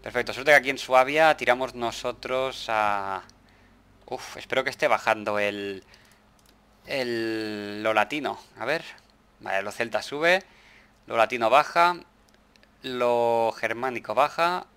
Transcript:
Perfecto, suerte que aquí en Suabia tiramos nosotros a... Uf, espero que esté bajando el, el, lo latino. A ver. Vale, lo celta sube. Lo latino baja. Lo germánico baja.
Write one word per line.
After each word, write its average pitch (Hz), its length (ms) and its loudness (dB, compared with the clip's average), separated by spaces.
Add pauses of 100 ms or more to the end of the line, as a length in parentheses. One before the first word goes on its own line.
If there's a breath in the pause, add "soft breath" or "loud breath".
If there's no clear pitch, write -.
Perfecto, 113 320 -4
suerte 131 160 0
que 143 60 10
aquí 131 120 4
en 135 80 -2
Suabia 143 580 4
tiramos 123 400 0
nosotros 123 920 -4
a... 101 540 0 (800 soft breath)
Uf, - 320 -12
espero 131 260 -2
que 131 60 -4
esté 135 180 -2
bajando 107 520 0
el, 101 440 -4 (1040 soft breath)
el, 110 960 -6
lo 110 120 0
latino. 113 440 -2 (200)
A 110 80 -8
ver. 156 180 -4 (560)
Vale, 98 220 -4
lo 104 100 -8
celta 110 300 -4
sube. 170 400 0 (640 soft breath)
Lo 113 100 -4
latino 113 320 2
baja. 170 480 4 (840)
Lo 120 760 0
germánico 113 560 -6
baja. 165 520 0 (100)